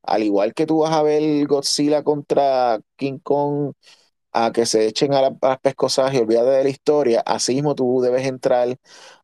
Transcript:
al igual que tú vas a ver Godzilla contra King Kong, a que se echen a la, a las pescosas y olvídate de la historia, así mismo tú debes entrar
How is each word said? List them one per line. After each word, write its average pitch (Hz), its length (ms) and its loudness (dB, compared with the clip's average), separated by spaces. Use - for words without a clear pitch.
al 110 200 0
igual 104 300 0
que 156 120 -2
tú 160 140 0
vas 160 140 0
a 156 100 2
ver 151 440 0
Godzilla 147 560 0
contra 139 760 0
King 135 220 -6
Kong, 143 540 -2
a 117 220 0
que 117 140 0
se 110 200 2
echen 139 280 0
a 135 60 4
la, - 60 4
a 135 80 2
las 131 100 -2
pescosas 135 540 0
y 135 40 0
olvídate 117 340 2
de 135 120 2
la 139 60 0
historia, 131 560 0
así 117 300 -2
mismo 147 200 0
tú 127 260 0
debes 127 260 0
entrar 127 500 0